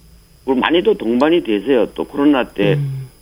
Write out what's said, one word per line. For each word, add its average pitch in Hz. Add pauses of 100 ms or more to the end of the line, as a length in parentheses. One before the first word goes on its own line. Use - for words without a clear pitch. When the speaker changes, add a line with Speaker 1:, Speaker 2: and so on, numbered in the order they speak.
(440)
Speaker 1:
그리고 127
많이도 170
동반이 131
되세요. 107
또 82
코로나 143
때 101
Speaker 2:
음. 135 (140)